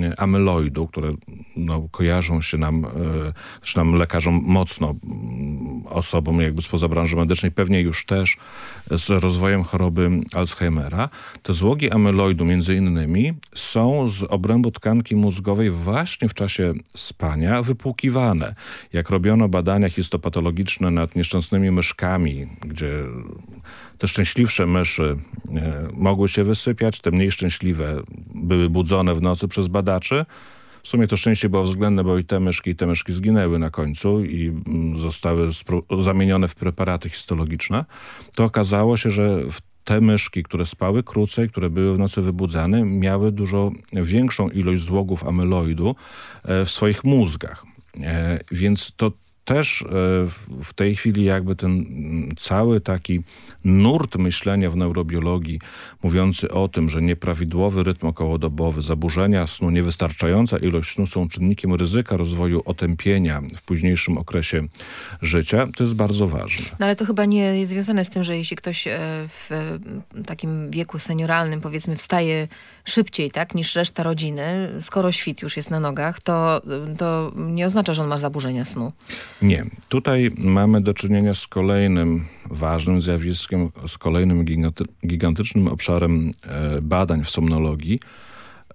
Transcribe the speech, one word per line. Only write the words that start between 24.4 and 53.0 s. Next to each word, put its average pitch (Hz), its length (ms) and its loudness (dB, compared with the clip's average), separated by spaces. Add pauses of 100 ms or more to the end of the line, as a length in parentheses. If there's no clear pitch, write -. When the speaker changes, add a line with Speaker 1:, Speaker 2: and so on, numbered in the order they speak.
Speaker 1:
myszy, 85 520 2 (380)
e, 78 380 -4
mogły 98 360 2
się 104 140 2
wysypiać, 110 560 0
te 85 120 0
mniej 95 200 4
szczęśliwe 80 720 -2 (340)
były 87 340 2
budzone 90 460 2
w 80 60 0
nocy 90 260 0
przez 92 200 0
badaczy. 98 580 0 (580)
W - 40 -16
sumie 117 200 2
to 98 100 2
szczęście 107 320 2
było 95 140 2
względne, 95 400 2
bo 90 140 2
i 90 80 0
te 98 140 0
myszki, 90 300 0
i 85 60 -2
te 87 120 -2
myszki 85 260 -2
zginęły 95 460 2
na 78 100 -2
końcu 80 560 0
i, 85 220 -4
mm, 80 500 -2
zostały 82 500 0
spró-, 90 560 -2
zamienione 95 440 4
w - 80 -6
preparaty 90 540 -4
histologiczne. 80 760 -4 (500)
To 117 80 4
okazało 107 540 2
się, 113 140 2
że 101 400 2
w - 80 -10 (240)
te 107 180 2
myszki, 104 420 4
które 85 220 -4
spały 98 380 0
krócej, 110 460 0
które 90 200 -2
były 95 260 2
w 95 40 2
nocy 98 220 0
wybudzane, 92 640 0
miały 98 480 2
dużo 101 400 0 (220)
większą 98 560 2
ilość 92 320 0
złogów 92 460 -2
amyloidu, 90 680 0 (500)
e, 95 200 0
w - 40 0
swoich 104 340 0
mózgach. 113 600 2 (400)
E, 82 360 0 (120)
więc 95 440 0
to 110 160 0 (340)
też, 147 360 0
e, - 80 -10
w, 92 580 0 (160)
w - 100 -10
tej 101 220 2
chwili 104 280 2
jakby 95 320 2
ten, 92 160 0
mm, 78 680 -4
cały 110 440 2
taki 90 400 -2 (440)